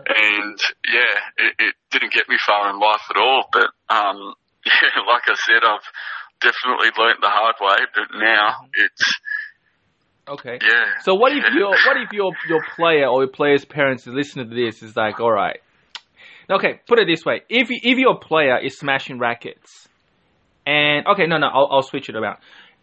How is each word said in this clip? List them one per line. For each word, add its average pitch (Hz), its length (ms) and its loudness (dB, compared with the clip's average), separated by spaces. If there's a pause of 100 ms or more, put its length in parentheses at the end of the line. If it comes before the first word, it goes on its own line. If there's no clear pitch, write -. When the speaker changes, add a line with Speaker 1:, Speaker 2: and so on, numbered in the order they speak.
Speaker 1:
And, 104 540 -2 (340)
yeah, 117 200 2 (280)
it, 110 160 0
it 110 160 -2 (160)
didn't 120 240 -4
get 113 160 -2
me 123 160 0
far 104 240 0
in 98 100 -8
life 107 300 2
at - 80 -2
all, 123 340 2
but, 107 220 0 (160)
um, 101 460 -2 (140)
<laughs> - 200 -16
yeah, - 240 2 (160)
like 120 160 2
I 110 160 0
said, 113 240 2
I've 104 240 -2 (500)
definitely 127 640 0
learnt 113 180 2
the 101 140 0
hard 110 260 2
way, 101 220 2 (140)
but 107 180 -4
now 107 480 0
Speaker 2:
Mm-hmm. - 240 -2
Speaker 1:
it's - 260 -2 (1160)
Speaker 2:
Okay. 127 340 -12
Speaker 1:
Yeah. 110 240 2 (160)
Speaker 2:
So 190 140 2
what 254 180 4
if 277 100 -4
Speaker 1:
Yeah. 247 140 2
Speaker 2:
your, 320 140 0
what 254 260 2
if 220 160 -10
your, 196 180 -2 (160)
your 160 140 0 (140)
player 160 320 2
or 131 160 2
your 131 80 -2
player's 143 340 2
parents 139 400 -2
listen 131 420 -8
to 117 80 -12
this, 117 280 -4
is 110 120 -12
like, 110 240 -2
"All 113 120 2
right." 98 280 0 (880)
Okay, 185 380 0
put 233 120 4
it 185 80 4
this 165 180 0
way. 123 240 -2
If, 233 220 0
if 240 260 0
your 247 220 2
player 147 440 2
is 131 140 -8
smashing 135 400 -4
rackets, - 720 -8 (760)
and, 147 420 0
okay, 202 180 2
no, 170 120 0
no, 143 100 0
I'll, 135 240 2
I'll 135 100 2
switch 131 260 -8
it 107 80 -10
around. 107 220 -6 (460)